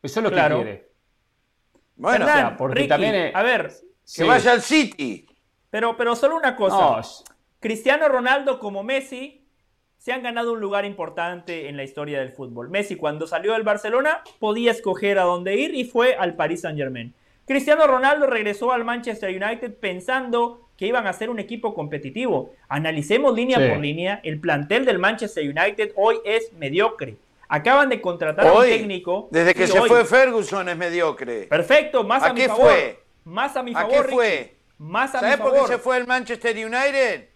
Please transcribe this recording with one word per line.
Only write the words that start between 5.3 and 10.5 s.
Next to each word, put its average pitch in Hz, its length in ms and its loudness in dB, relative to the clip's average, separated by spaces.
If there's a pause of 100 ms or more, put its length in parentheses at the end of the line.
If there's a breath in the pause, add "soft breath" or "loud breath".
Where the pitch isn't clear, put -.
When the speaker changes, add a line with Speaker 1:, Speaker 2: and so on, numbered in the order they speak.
Speaker 2:
Pero, 214 260 -2
pero 233 180 0
solo 277 220 2
una 269 180 0
cosa. 196 220 0
Speaker 1:
No, 139 220 4
es - 240 -16 (360)
Speaker 2:
Cristiano 262 480 0
Ronaldo 262 520 0
como 202 240 -10
Messi 269 600 -8 (540)
se 240 140 -8
han 254 100 -8
ganado 233 300 -4